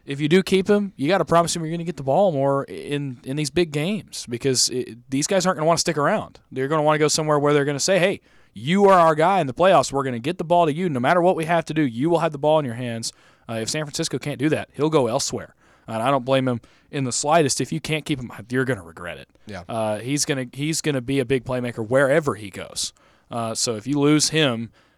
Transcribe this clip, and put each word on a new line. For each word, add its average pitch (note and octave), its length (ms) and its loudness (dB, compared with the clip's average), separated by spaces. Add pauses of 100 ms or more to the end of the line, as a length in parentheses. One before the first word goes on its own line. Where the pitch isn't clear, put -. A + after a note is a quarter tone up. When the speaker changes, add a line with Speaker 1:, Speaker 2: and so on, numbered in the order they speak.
Speaker 1:
if C#3 160 -6
you D3+ 60 0
do F3+ 140 6
keep F#3+ 280 0
him, G#3 260 0
you C3+ 100 -4
gotta F3+ 200 2
promise E3+ 280 2
him E3+ 120 -6
you're D#3 40 -6
gonna E3+ 140 -6
get E3+ 140 -8
the C#3+ 40 -8
ball D#3+ 300 2
more C#3 320 0
in, B2 600 -8
in C3+ 120 -8
these D3 140 -4
big E3+ 200 0
games, D#3 600 -6
because B2 400 0
it, A#2+ 400 -8
these C3+ 160 -2
guys F#3+ 180 0
aren't F#3 140 0
gonna D3+ 80 -2
wanna E3 100 4
stick D#3 220 -2
around. D3+ 420 -2 (100)
They're C3 180 -2
gonna D#3 140 2
wanna D3+ 160 4
go D3+ 100 4
somewhere D3+ 300 2
where D3 140 4
they're C#3+ 140 4
gonna C#3+ 120 -2
say, F#3 200 2
"Hey, F3 240 0 (320)
you F3 340 2
are F#3+ 100 8
our E3 160 6
guy F3 260 2
in D3 60 0
the B2+ 60 -4
playoffs. E3 400 4
We're C#3 100 0
gonna B2+ 160 -4
get D3+ 200 -4
the F3+ 60 -6
ball E3+ 200 4
to D3 80 2
you. F3 160 -2
No C3+ 100 -2
matter D#3 220 2
what F3 160 4
we D#3+ 80 -4
have E3 220 0
to D#3 80 -6
do, D#3 80 2
you B2+ 260 0
will E3 120 2
have D#3+ 120 -2
the D3 60 -10
ball D3+ 200 2
in D3+ 60 0
your A#2 120 -6
hands." A#2 360 -8 (340)
Uh, A#2 140 -8
if A2 80 -4
San D#3 160 -4
Francisco D3 340 -6
can't C3+ 200 -8
do C#3+ 100 0
that, B2+ 240 -2
he'll D3 160 -2
go D3 200 2
elsewhere. A2+ 460 -4 (320)
And A2+ 160 -4
I B2+ 80 2
don't C3+ 140 0
blame C3 220 2
him B2 140 -2 (300)
in C#3 140 -4
the A#2+ 80 -4
slightest. D3 500 2
If - 100 -6
you D#3+ 80 -4
can't D#3 240 -4
keep C3+ 160 -4
him, A#2 100 -12 (200)
you're B2+ 160 0
gonna A2+ 160 -2
regret E2 340 -12
it. C2+ 120 -18 (180)
Speaker 2:
Yeah. F#2+ 200 -12
Speaker 1:
Uh, A2 340 -2
he's C#3 260 -4
gonna, C3 260 -4
he's D3+ 300 -4
gonna C#3 180 -2
be C3+ 180 -2
a C3 60 0
big B2+ 200 0
playmaker B2 420 -6
wherever C#3 480 2
he G2+ 160 -12
goes. - 420 -10 (380)
Uh, A2+ 240 -4
so A2+ 220 -2
if G#2 100 -12
you C#3+ 120 0
lose D3 300 2
him, B2 420 -2 (280)